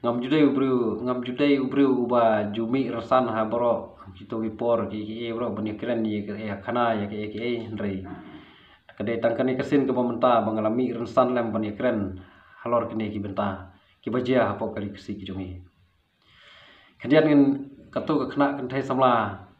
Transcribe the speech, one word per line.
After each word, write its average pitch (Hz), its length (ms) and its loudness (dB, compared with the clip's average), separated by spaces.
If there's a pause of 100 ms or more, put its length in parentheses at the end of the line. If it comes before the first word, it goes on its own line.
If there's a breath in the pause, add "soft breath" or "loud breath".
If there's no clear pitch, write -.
Ngam 120 240 -2
judai 151 160 4
ubriu, 127 640 2
ngam 123 160 -2
judai 131 400 2
ubriu 131 320 4
uba 113 640 2
jumi 117 320 0
ren 113 160 -6
san 127 240 4
ha 110 160 0
bro. 120 560 -2 (160)
Ki - 80 -16
to 113 160 -6
ki 110 160 -4
puar, 113 320 0
ki, 104 160 -6
ki 113 240 -8
e 117 80 -4
bro, 117 160 -4
bani 104 240 -4
keren 120 320 -2
ye, 104 160 -2
ki 101 80 -8
e 101 320 -6
khana 120 320 0
ye, 104 80 -2
ki 104 160 -8
e, 107 80 -6
ki 104 160 -8
e 120 60 -2 (180)
ndrei. 104 320 -6 (960 loud breath)
Kedai 113 240 -4
tangkane 127 320 0
kesin 131 320 2
ke 127 80 0
pementa, 120 480 2
bangalami 110 560 0
ren 117 80 -4
san 123 320 2
lem 113 160 -2
bani 104 240 -4
keren. 101 480 -2 (400 loud breath)
Halor 117 240 0
kene 107 240 -4
ki 104 80 -6
benta, 98 480 -4 (320 soft breath)
ki - 80 -8
bajia 120 400 2
ha 101 80 -2
po 107 160 -6
kari 101 240 -8
kesi - 240 -12
ki 92 80 -12
jongi. 90 320 -10 (1400 soft breath)
Kemudian 156 240 6
ngin 147 140 8 (500)
katu 131 320 0
ke - 80 -8
kena 139 240 2
kentai 131 240 -4
samla. 123 640 2 (160)